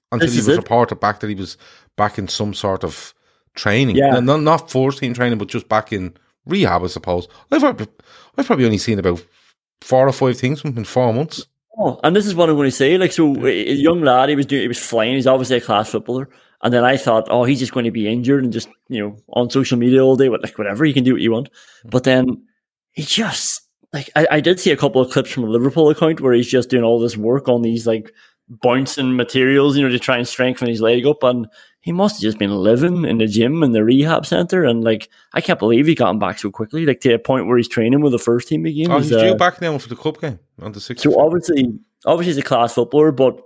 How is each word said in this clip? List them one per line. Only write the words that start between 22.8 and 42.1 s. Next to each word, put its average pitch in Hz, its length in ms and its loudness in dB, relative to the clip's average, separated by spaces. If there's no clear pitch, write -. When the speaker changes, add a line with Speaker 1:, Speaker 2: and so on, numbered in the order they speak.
Speaker 2:
he 160 100 -8
just, - 580 -6
like, 139 220 -10
I, 156 160 4
I 156 80 2
did 175 200 2
see 175 120 0
a 135 60 0
couple 131 240 2
of 127 100 -2
clips 131 180 -2
from 127 140 -6
a 110 80 -4
Liverpool 139 400 2
account 160 280 0
where 131 140 2
he's 120 160 2
just 123 220 0
doing 123 120 2
all 117 160 2
this 113 160 -2
work 120 320 -2
on 120 140 2
these, 117 240 -2
like, 110 260 -4
bouncing 127 640 -2
materials, 135 640 2
you 143 60 2
know, 135 60 2
to 123 100 -2
try 127 180 -2
and 120 100 -4
strengthen 127 400 -2
his 113 140 -4
leg 120 240 2
up. 135 180 0
And 123 240 0
he 170 100 -6
must 202 260 0
have - 40 -12
just 110 180 -2
been 101 160 0
living 135 500 2
in 113 120 -2
the 113 100 2
gym 120 360 0
in 131 100 2
the 107 100 2
rehab 143 420 2
centre. 175 380 -2
And, 117 200 0
like, 110 260 -2
I 123 80 -4
can't - 180 -2
believe 117 280 4
he 160 80 4
got 110 160 2
him 107 80 -2
back 95 200 -4
so 101 100 -6
quickly, 151 360 -8
like, 135 160 -2
to 123 120 4
a 117 60 2
point 120 280 -2
where 123 100 2
he's 120 100 0
training 123 340 0
with 143 120 2
the 117 60 0
first 120 280 0
team 160 180 -4
again. 160 260 -2
Speaker 1:
Oh, 139 60 2
Speaker 2:
He's, 151 120 0
Speaker 1:
he's 113 120 2
due 113 120 4
Speaker 2:
uh, 110 40 -2
Speaker 1:
back 175 240 0
now 160 160 -4
for 120 120 -12
the 120 60 -12
cup - 260 -8
game 135 180 -10
on 110 100 -12
the 101 80 -16
sixth. - 240 -10
Speaker 2:
So 147 160 4
obviously, 151 540 2
obviously 170 280 0